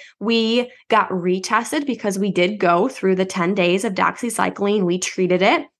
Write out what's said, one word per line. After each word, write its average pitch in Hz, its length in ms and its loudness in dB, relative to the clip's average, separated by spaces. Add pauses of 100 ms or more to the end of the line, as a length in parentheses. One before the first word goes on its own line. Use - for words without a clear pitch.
(220)
we 226 500 0 (160)
got 214 220 2
retested 190 760 -2
because 214 320 -4
we 196 140 0
did 180 280 0
go 180 280 4
through 190 280 0
the 190 100 0
ten 190 280 -2
days 180 300 2
of 220 100 -4
doxycycline. 202 920 0
We 180 160 0
treated 180 420 0
it. 285 260 2 (120)